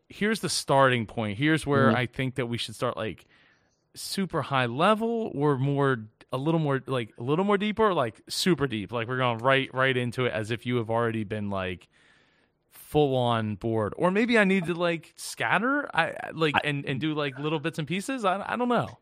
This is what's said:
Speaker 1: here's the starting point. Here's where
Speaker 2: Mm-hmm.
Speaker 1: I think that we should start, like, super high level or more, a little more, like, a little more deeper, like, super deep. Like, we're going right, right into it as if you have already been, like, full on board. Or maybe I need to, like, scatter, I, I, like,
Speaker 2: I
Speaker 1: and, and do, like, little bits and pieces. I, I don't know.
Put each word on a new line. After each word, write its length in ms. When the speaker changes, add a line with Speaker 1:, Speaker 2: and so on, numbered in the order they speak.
Speaker 1:
here's 320
the 80
starting 560
point. 320
Here's 280
where 220
Speaker 2:
Mm-hmm. 80
Speaker 1:
I 120
think 280
that 120
we 100
should 180
start, 220
like, 280
super 460
high 240
level 680
or 240
more, 500
a 40
little 220
more, 280
like, 300
a 60
little 220
more 120
deeper, 360
like, 340
super 400
deep. 240
Like, 160
we're 120
going 180
right, 360
right 220
into 300
it 80
as 180
if 140
you 120
have 120
already 340
been, 280
like, 360
full 440
on 400
board. 420
Or 140
maybe 260
I 60
need 220
to, 80
like, 420
scatter, 800
I, 140
I, 260
like, 220
Speaker 2:
I 80
Speaker 1:
and, 220
and 140
do, 140
like, 260
little 200
bits 200
and 80
pieces. 380
I, 200
I 100
don't 140
know. 180